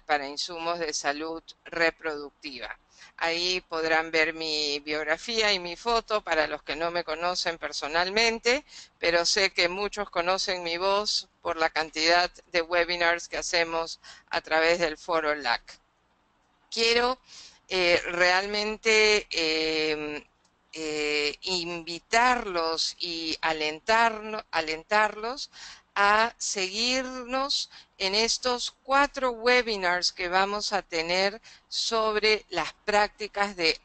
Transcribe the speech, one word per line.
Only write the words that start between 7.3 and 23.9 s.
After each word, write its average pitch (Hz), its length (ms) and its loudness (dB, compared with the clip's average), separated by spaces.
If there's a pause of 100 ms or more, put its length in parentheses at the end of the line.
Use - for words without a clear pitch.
personalmente, 202 1040 0 (360)
pero 170 260 2
sé 190 260 2
que 180 160 2
muchos 202 420 -4
conocen 180 540 0
mi 170 140 -4
voz 196 500 0 (140)
por 170 160 -4
la 160 120 2
cantidad 160 600 2 (220)
de 175 80 2
webinars 170 640 2
que 160 100 -8
hacemos 165 600 -2 (300)
a 170 100 -2
través 160 400 2
del 156 180 0
Foro 156 380 0
lac. 123 460 -4 (880)
Quiero, 240 480 2 (480)
eh, 175 400 4
realmente, 208 1200 2
eh, 156 960 -2 (460)
eh, 151 720 -2
invitarlos 175 1600 -2
y 165 440 -6
alentarno-, 214 1080 0